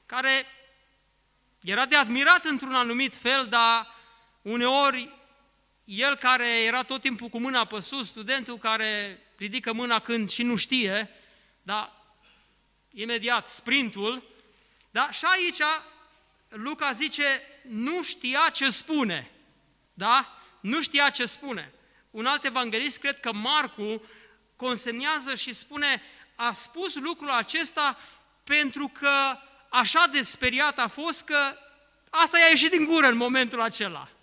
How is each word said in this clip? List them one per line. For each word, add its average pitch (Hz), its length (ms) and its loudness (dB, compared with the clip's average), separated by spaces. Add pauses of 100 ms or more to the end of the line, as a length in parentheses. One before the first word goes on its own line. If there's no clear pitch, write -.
care 262 400 0 (1160)
era 208 220 0
de 269 100 4
admirat 285 500 6
într-un 262 300 -2
anumit 247 400 0
fel, 262 320 0
dar 233 480 2 (460)
uneori 254 680 0 (760)
el 247 320 0
care 254 320 2
era 233 360 0
tot 262 180 -8
timpul 240 260 -4
cu 233 120 -8
mâna 254 260 0
pe 214 140 -8
sus, 247 280 -6
studentul 240 500 -6
care 214 600 -4 (180)
ridică 214 360 -6
mâna 233 260 0
când 226 300 -4
și - 140 -4
nu 240 120 0
știe, 208 540 -2 (520)
dar 214 300 -8 (1000)
imediat 226 560 -4
sprintul, 233 760 -4 (680)
da? 254 200 -2
Și - 140 -4
aici 349 360 2 (840)
Luca 277 440 -6
zice, 277 500 -2 (220)
„Nu 262 400 -4
știa 277 500 0
ce 269 160 0
spune”, 220 600 0 (640)
da? 233 480 0 (180)
Nu 262 220 -2
știa 285 280 2
ce 247 160 -4
spune. 214 480 -6 (380)
Un 220 140 -6
alt 285 180 0
evanghelist, 247 560 -4
cred 277 200 -6
că 233 140 -6
Marcu, 220 680 -4 (540)
consemnează 254 800 -4
și 240 180 -8
spune, 285 480 -2 (340)
„A 233 160 -2
spus 330 440 -6
lucrul 294 340 -8
acesta 285 680 -2 (440)
pentru 285 440 0
că 277 500 0 (320)
așa 254 420 4
de 277 100 0
speriat 262 580 0
a 240 80 0
fost 302 380 -4
că 285 320 0 (520)
asta 330 300 6
i-a 330 100 10
ieșit 311 200 4
din 320 160 4
gură 311 220 6
în 233 100 4
momentul 247 440 0
acela.” 185 480 -4 (140)